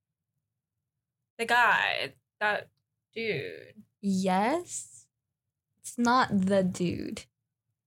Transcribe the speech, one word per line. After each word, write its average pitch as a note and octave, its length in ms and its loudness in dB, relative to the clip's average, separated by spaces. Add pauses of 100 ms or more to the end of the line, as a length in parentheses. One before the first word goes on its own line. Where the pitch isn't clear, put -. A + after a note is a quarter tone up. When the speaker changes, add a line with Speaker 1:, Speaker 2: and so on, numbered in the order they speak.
(1400)
Speaker 1:
The A#3 80 -4
guy. F#3 640 2 (280)
That G#3 280 -2 (460)
dude. G#2+ 600 -8 (280)
Speaker 2:
Yes. G3 1040 -2 (760)
It's - 180 -16
not B3 320 4
the G3 320 2
dude. F3+ 600 -4 (640)